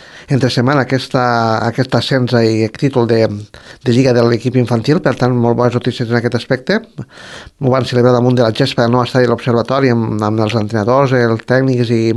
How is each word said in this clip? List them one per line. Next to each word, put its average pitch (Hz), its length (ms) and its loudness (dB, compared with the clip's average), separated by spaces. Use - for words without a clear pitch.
entre 127 240 0
setmana 135 320 2
aquesta, 131 400 -2
aquest 127 320 -2
ascens 123 320 -2
i 110 320 2
títol 131 320 0
de, 113 240 2
de - 640 -6
Lliga 135 160 4
de 120 160 4
l'equip 117 320 0
infantil. 123 400 0
Per 143 160 -2
tant, 127 240 0
molt 117 220 2
bones 120 180 0
notícies 120 320 -4
en 120 80 0
aquest 117 220 -2
aspecte. 156 400 -2
Ho 131 80 0
van 127 160 0
celebrar 123 300 2
damunt 123 180 2
de 127 80 2
la 113 80 2
gespa 131 320 -2
del 117 140 2
nou 123 100 2
estadi 127 220 0
de - 20 -2
l'Observatori 120 640 0
amb, 113 320 -2
amb 110 160 0
els 107 160 -2
entrenadors, 117 560 0
els 113 320 0
tècnics 127 480 0
i 113 60 2